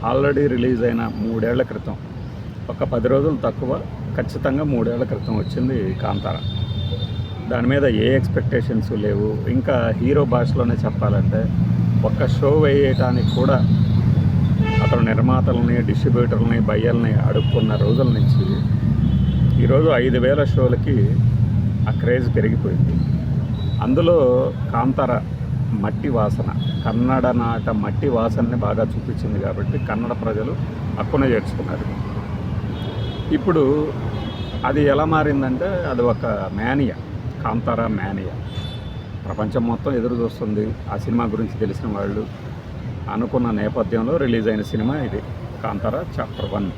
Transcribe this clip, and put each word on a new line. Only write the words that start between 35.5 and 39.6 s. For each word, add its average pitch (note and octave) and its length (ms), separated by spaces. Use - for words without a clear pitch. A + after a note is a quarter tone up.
అది E3 360
ఒక A#2+ 240
మేనియా, G#2+ 680
కాంతార A#2 420
మేనియా. G2 480
ప్రపంచం G#2+ 400